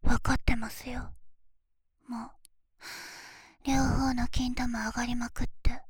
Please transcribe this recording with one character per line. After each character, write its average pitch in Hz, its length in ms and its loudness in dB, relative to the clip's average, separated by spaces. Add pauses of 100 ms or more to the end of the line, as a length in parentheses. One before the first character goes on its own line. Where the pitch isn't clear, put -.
わ 240 160 6
か 262 160 2
っ - 20 2
て - 180 4
ま 220 140 -2
す - 200 -12
よ。 247 240 -6 (920)
も 233 200 -10
う、 - 40 -18 (1300)
両 269 180 4
方 262 300 2
の 247 160 0
金 254 260 0
玉 240 320 -2
上 226 60 -4
が 240 120 -2
り 240 100 -2
ま 240 140 -2
く - 140 -2
っ 240 40 0 (140)
て - 280 4